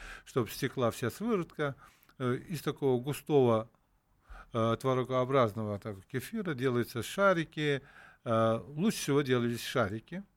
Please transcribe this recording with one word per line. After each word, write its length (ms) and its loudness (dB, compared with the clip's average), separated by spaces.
чтоб 260 -2
стекла 400 0
вся 200 -4
сыворотка. 640 -4
Э, 180 0
из 140 -6
такого 400 0
густого, 680 2
э, 260 2
творогообразного 1000 0
так, 260 -10
кефира 480 -6
делаются 500 0
шарики. 800 0
Э, 440 2
лучше 320 -2
всего 220 2
делались 440 0
шарики. 580 -4